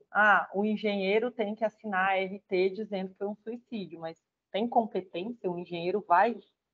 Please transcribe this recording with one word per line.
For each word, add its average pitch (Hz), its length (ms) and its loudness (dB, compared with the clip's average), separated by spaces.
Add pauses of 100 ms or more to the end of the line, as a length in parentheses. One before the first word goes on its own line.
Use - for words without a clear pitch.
(100)
ah, 196 440 6
o 202 100 0
engenheiro 208 680 0
tem 214 240 -4
que 226 100 -6
assinar 196 460 0
a 190 80 2
R 190 300 -4
T 185 220 2
dizendo 196 400 -6
que 190 80 -20
foi 202 80 -4
um 208 100 -6
suicídio, 202 640 -12
mas 165 160 -10 (340)
tem 208 160 -2
competência? 214 840 -2
O 175 80 -4
engenheiro 175 480 -4
vai 202 340 4 (340)